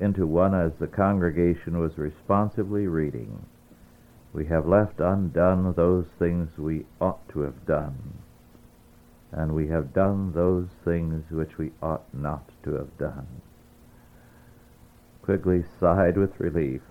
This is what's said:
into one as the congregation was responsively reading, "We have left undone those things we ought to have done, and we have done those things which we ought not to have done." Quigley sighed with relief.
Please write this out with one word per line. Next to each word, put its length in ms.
into 260
one 280
as 240
the 80
congregation 920
was 200
responsively 880
reading, 580
"We 140
have 200
left 340
undone 720
those 340
things 380
we 300
ought 300
to 100
have 260
done, 480
and 220
we 140
have 240
done 400
those 360
things 460
which 280
we 140
ought 320
not 340
to 120
have 220
done." 460
Quigley 420
sighed 360
with 220
relief. 520